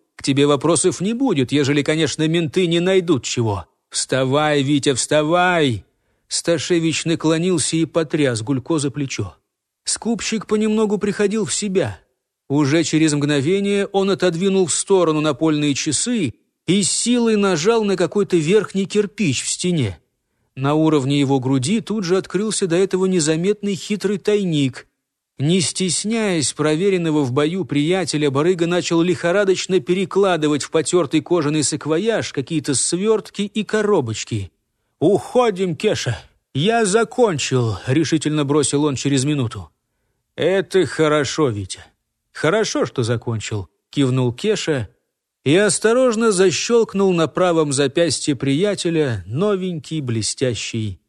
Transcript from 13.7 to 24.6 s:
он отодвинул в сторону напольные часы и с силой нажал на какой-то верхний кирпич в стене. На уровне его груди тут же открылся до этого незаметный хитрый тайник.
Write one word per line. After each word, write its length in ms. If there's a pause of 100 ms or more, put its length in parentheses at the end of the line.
он 240
отодвинул 560
в 80
сторону 460
напольные 540
часы 600 (320)
и 160
с 80
силой 460
нажал 480
на 120
какой-то 400
верхний 500
кирпич 580
в 40
стене. 520 (560)
На 180
уровне 460
его 180
груди 420
тут 220
же 140
открылся 500
до 80
этого 320
незаметный 720
хитрый 420
тайник. 680 (500)